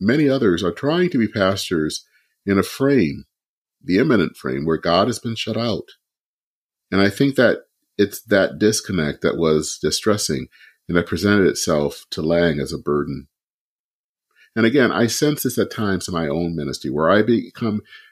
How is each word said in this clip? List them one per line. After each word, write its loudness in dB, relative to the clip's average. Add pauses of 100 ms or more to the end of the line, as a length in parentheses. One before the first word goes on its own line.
many 2
others 2
are -2
trying -2
to -2
be 2
pastors -2 (400)
in 2
a 2
frame, 0 (560)
the 0
immanent 2
frame, -6
where 0
God 2
has -4
been -8
shut -6
out. -4 (1040)
And 0
I 4
think 0
that 4 (380)
it's 0
that 0
disconnect 0
that 0
was 0
distressing -2 (400)
and 0
that 0
presented 2
itself -2
to -8
Lang 0
as -6
a -8
burden. -4 (1300)
And 2
again, 4
I 0
sense -2
this -2
at 0
times -4
in -8
my -2
own -2
ministry, -6
where 0
I 6
become -2 (320)